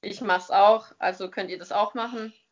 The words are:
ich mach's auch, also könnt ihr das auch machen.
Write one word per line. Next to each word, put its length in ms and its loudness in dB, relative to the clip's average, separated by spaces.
ich 180 -12
mach's 300 -2
auch, 360 6
also 320 -6
könnt 200 -8
ihr 80 -10
das 140 -14
auch 220 -2
machen. 380 -8